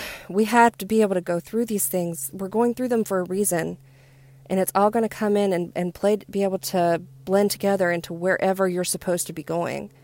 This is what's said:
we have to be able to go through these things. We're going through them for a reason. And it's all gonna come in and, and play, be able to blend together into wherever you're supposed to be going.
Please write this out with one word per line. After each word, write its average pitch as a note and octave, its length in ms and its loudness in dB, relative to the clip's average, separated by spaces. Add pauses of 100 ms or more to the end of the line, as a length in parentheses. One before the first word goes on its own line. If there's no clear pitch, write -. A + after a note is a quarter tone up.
(280)
we G3 180 2
have A#3 320 4
to G3 80 -8
be A3 160 2
able G3 140 4
to F3 60 0
go F3 180 -2
through A3+ 260 -2
these G#3+ 220 -2
things. E3+ 460 -4
We're F#3+ 140 -8
going A#3 280 0
through B3+ 140 -4
them A3+ 140 2
for F#3+ 160 0
a F3 40 0
reason. F3 540 -2 (720)
And F#3+ 100 0
it's F#3 140 0
all G3+ 160 4
gonna A3 200 0
come G#3 280 0
in G3+ 160 2
and, F3 220 -2
and F3+ 180 -4
play, G#3 240 2 (120)
be G3 140 -2
able F#3+ 160 -2
to E3+ 420 2 (240)
blend G3 260 2
together G3 400 0
into E3+ 220 -4
wherever F#3 540 0
you're F3+ 160 -2
supposed F3 440 -2
to E3+ 60 -12
be D#3 100 -10
going. D#3+ 480 -4 (120)